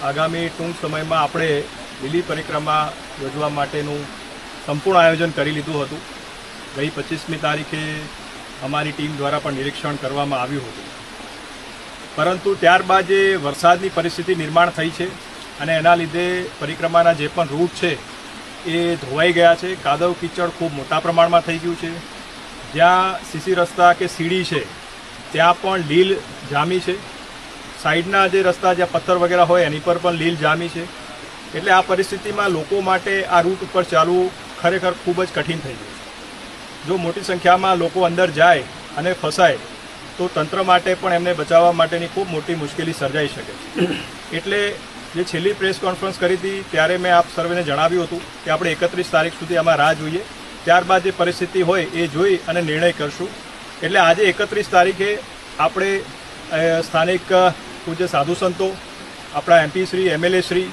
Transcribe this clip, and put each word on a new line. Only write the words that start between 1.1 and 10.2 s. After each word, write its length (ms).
આપણે 400
લીલી 180
પરિક્રમા 680
યોજવા 280
માટેનું 500
સંપૂર્ણ 340
આયોજન 300
કરી 220
લીધું 300
હતું. 180
ગઈ 180
પચીસમી 420
તારીખે 400
અમારી 280
ટીમ 260
દ્વારા 220
પણ 140
નિરીક્ષણ 420
કરવામાં 460